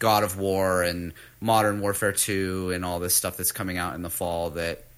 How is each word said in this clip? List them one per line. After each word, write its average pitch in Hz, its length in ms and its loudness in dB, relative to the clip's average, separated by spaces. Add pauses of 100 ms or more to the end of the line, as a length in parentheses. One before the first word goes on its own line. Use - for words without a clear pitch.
God 107 220 4
of 95 160 -2
War 95 460 2
and 87 280 -2 (280)
Modern 107 400 4
Warfare 101 320 0
two 95 580 0
and 90 140 -2
all 87 160 -4
this 90 160 0
stuff 92 200 -2
that's 90 140 -2
coming 92 280 -4
out 87 180 -4
in 87 60 -6
the 85 80 -6
fall 85 400 -2
that, 82 340 -4 (140)